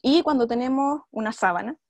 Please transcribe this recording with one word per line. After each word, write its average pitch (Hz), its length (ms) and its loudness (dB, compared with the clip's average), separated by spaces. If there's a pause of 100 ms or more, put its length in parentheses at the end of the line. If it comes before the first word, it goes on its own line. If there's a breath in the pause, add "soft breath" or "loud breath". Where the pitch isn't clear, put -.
y 302 200 4
cuando 262 260 2
tenemos 262 540 -2 (100)
una 220 200 -6
sábana, 202 460 -2 (120)